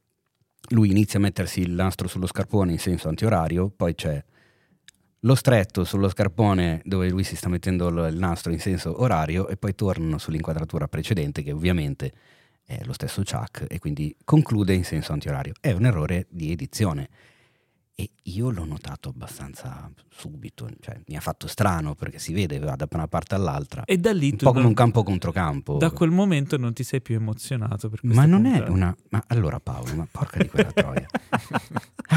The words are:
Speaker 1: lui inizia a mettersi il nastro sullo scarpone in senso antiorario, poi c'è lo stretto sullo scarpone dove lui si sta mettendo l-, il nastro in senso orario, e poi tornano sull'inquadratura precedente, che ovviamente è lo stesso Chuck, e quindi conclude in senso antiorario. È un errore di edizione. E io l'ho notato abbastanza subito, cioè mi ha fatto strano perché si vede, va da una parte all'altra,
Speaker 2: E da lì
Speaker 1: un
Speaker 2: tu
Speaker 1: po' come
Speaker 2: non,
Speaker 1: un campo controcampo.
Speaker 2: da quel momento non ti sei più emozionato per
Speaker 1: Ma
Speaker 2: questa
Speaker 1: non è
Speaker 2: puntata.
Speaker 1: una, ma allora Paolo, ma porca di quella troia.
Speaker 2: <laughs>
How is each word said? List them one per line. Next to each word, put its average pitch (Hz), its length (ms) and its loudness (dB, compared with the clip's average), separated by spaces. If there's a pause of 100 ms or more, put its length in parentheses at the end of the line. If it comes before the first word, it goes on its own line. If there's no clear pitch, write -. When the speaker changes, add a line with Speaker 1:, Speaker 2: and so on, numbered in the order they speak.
(720)
Speaker 1:
lui 110 200 6
inizia 101 300 4
a - 20 4
mettersi 92 380 -2
il 87 100 0
nastro 92 380 -2
sullo 92 180 -4
scarpone 95 460 0
in 82 80 -2
senso 90 280 -2
antiorario, 87 600 2
poi 87 240 -2
c'è 73 260 -4 (1000)
lo 123 160 6
stretto 101 480 4
sullo 98 240 2
scarpone 92 760 2
dove 92 240 0
lui 92 140 0
si 85 140 -6
sta 90 120 -6
mettendo 90 400 0
l-, 82 220 0
il 80 80 -4
nastro 90 320 -2
in 82 80 -2
senso 87 420 -4
orario, 87 460 0
e 101 100 -6
poi 101 200 -4
tornano 80 420 -2
sull'inquadratura 80 680 -4
precedente, 78 560 -2
che 143 80 -6
ovviamente 151 600 -2 (520)
è - 200 -10
lo 127 100 -8
stesso - 280 -6
Chuck, - 460 -6
e 82 100 -6
quindi - 340 -4 (120)
conclude 104 500 4
in 90 100 2
senso 78 280 -4
antiorario. 69 480 -4
È 147 100 0
un 95 140 2
errore 90 460 0
di 82 200 -6
edizione. 85 580 -4 (880)
E - 120 -8 (140)
io 110 260 -4
l'ho 85 160 -6
notato - 420 -10
abbastanza - 840 -14 (200)
subito, 123 580 -16 (120)
cioè 107 260 -14
mi 78 100 -12
ha 78 40 -10
fatto - 260 -8
strano 82 480 0
perché - 240 -10
si - 160 -8
vede, 139 240 -2
va 143 180 -4
da 143 140 -6
una 165 180 -4
parte 85 260 -4
all'altra, 76 520 -4
Speaker 2:
E 190 100 2
da 196 160 4
lì 143 200 2
Speaker 1:
un - 40 -2
Speaker 2:
tu - 80 2
Speaker 1:
po' 135 60 8
come 127 100 6
Speaker 2:
non, 123 80 8
Speaker 1:
un 107 60 6
campo 117 280 6
controcampo. 85 760 0
Speaker 2:
da 160 120 4
quel 165 200 2
momento 165 480 2
non 120 160 -2
ti - 100 -6
sei 131 160 -4
più 117 140 -4
emozionato 110 760 -4
per 107 140 -8
Speaker 1:
Ma 120 100 2
Speaker 2:
questa 131 180 8
Speaker 1:
non 202 140 8
è 262 60 4
Speaker 2:
puntata. 170 220 2
Speaker 1:
una, 90 240 2 (120)
ma 104 200 -2
allora 107 320 0
Paolo, 65 340 -8
ma 80 160 -4
porca - 320 -6
di - 80 -2
quella - 220 0
troia. 135 360 -2
Speaker 2:
<laughs> - 880 -6 (200)